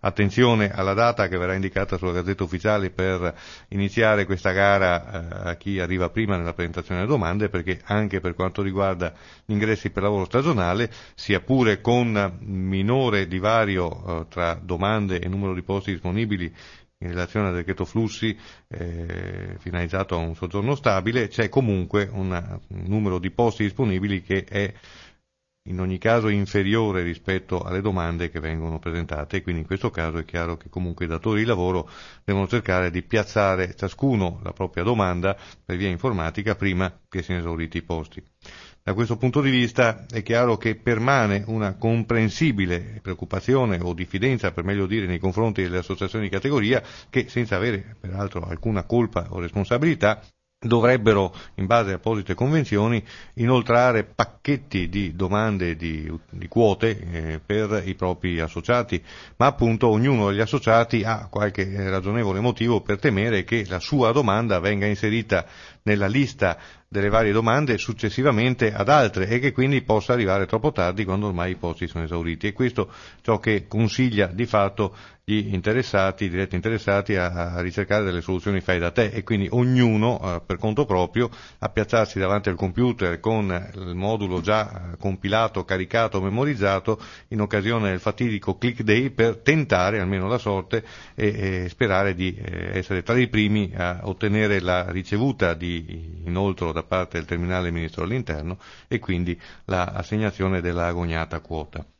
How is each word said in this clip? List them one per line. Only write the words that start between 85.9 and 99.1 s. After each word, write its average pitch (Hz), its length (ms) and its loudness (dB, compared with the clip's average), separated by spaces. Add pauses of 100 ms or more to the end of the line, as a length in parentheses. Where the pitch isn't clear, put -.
memorizzato 101 800 0 (280)
in 113 120 -4
occasione 104 500 0
del 92 100 -2
fatidico 104 580 -2
Click 120 240 -2
Day 113 280 4
per 113 260 2
tentare 107 640 2
almeno 95 260 0
la 117 120 0
sorte 104 460 -2 (300)
e, 101 500 -2
e 90 40 -6
sperare 98 460 0
di, 90 200 -2
eh, 87 420 -8
essere 92 280 -2
tra 120 120 2
i 123 120 4
primi 107 480 2
a 90 260 -4
ottenere 101 580 0
la 90 300 0
ricevuta 95 640 0
di 82 720 -8
inoltro 87 480 -2
da 78 100 -4
parte 92 360 -2
del 82 80 -6
terminale 90 380 -2
del 85 80 -2
Ministro 82 320 -4
dell'Interno 90 540 -6 (300)
e 123 100 -2
quindi 87 420 -2 (260)